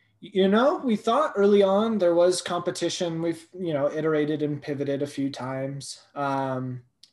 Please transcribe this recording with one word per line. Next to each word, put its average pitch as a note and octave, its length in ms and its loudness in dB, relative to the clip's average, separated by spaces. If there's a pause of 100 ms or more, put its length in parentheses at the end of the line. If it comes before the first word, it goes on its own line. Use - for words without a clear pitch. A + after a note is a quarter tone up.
(220)
You F#3+ 260 2
know, B3+ 300 4
we A#3+ 180 0
thought B3+ 400 0
early G3+ 280 6
on G#3 340 2
there F3 180 4
was F3+ 260 4
competition. E3+ 800 -4
We've, E3 240 -4 (140)
you E3+ 140 -4
know, C#3+ 180 0
iterated D3+ 500 0
and D3 200 -2
pivoted C#3 400 -4
a C#3+ 60 -2
few C#3 220 -4
times. C3+ 680 -8 (160)
Um, C3+ 680 -4 (300)